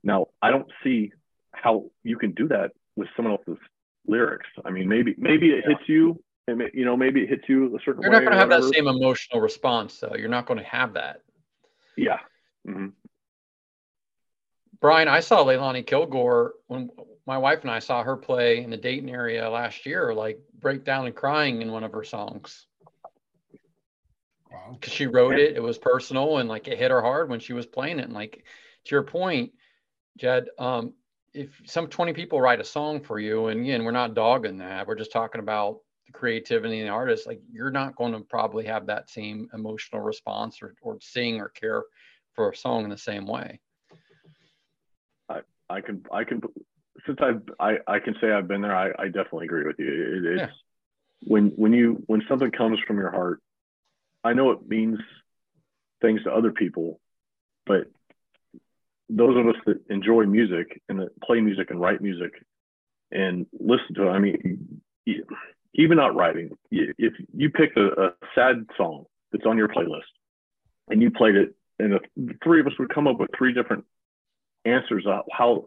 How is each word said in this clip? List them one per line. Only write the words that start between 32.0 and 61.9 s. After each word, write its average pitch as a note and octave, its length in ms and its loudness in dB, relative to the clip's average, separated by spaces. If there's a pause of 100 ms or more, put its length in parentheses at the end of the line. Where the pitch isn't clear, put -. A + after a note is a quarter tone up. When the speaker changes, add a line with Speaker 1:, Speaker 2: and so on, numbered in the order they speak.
Speaker 2:
people D#3 280 -4
write B2 200 4
a A2+ 40 -10
song D3+ 360 -6
for A2+ 180 -10
you, A2 280 -2
and A2 140 -4
again, B2 240 -2
we're A2+ 60 -4
not A#2+ 240 -2
dogging A2 440 0
that, F#2+ 280 -10
we're A2 80 -6
just G#2+ 180 -10
talking A2+ 280 -4
about G#2+ 400 -4 (260)
the - 60 -20
creativity A2+ 640 -4
and A2 100 -6
the G2+ 40 -6
artist, A#2 340 -2
like, A2+ 140 -12 (100)
you're A#2 220 -8
not C3+ 240 -6
gonna A#2 240 -6
probably A2 460 -4
have G#2+ 200 -6
that G#2 240 -8
same G#2+ 420 -12
emotional A2 500 -10
response A1 600 -8
or, - 180 -20
or A2+ 200 -12
sing A#2 400 -6
or G2+ 80 -12
care A2 340 -6 (520)
for G#2+ 160 0
a - 60 -8
song A#2+ 280 -4
in G#2 60 -8
the G2+ 60 -10
same G2+ 300 -10
way. B2+ 320 -10 (1700)
Speaker 1:
I, - 120 -10 (280)
I F#2+ 120 -8
can, G2+ 320 -12
I G#2 100 -4
can, A#2 180 -6 (640)
since C#3 160 -8
I've, A#2+ 220 2 (160)
I, G#2+ 280 2
I G#2 120 0
can A2 220 -4
say A2 100 2
I've G2+ 180 2
been G2+ 140 -2
there, G2+ 120 -2
I, F#2 220 0
I G2 100 -4
definitely F2+ 400 -6
agree E2 200 -2
with D2+ 140 -4
you. D2+ 80 -4
It, E2+ 360 -2
it's F2 180 0
Speaker 2:
Yeah. - 80 -6 (720)
Speaker 1:
when, G#2 340 4
when G#2+ 160 4
you, A#2 340 4
when G#2+ 220 2
something C3 240 0
comes A2+ 340 0
from G#2+ 120 -2
your F#2+ 120 -2
heart, F2+ 320 -4 (840)
I A#2 80 2
know B2+ 200 4
it - 140 -6
means A2 320 0 (1040)
things A2 220 4
to A2 100 -2
other A2+ 200 2
people, E2+ 480 -4 (640)
but F#2+ 220 2 (1200)
those A#2+ 280 4
of A#2+ 120 4
us A2+ 60 4 (120)
that G2+ 220 2
enjoy G#2+ 380 4
music G2 640 0
and G2 120 -6
that - 200 -10
play A#2 200 2
music G2 300 0
and F2 100 -6
write F#2 200 0